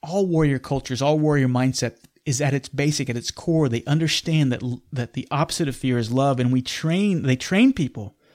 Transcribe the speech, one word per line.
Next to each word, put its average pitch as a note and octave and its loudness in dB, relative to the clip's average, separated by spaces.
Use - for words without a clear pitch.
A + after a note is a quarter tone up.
All F#3+ 0
warrior D#3 2
cultures, B2+ -4
all D3+ 2
warrior D3 2
mindset B2+ 0
is C3+ -2
at C#3+ 0
its C#3 -4
basic, C#3+ -2
at A#2+ -4
its A#2 -8
core. D#3 0
They A#2 -2
understand D#3 2
that, A#2+ -4
that B2 -6
the B2+ -8
opposite D3 -2
of C3 -6
fear B2+ 0
is A2+ -2
love, C3 2
and B2 2
we B2+ 2
train, F3 -2
they C3 2
train G#3+ 4
people A#2+ -4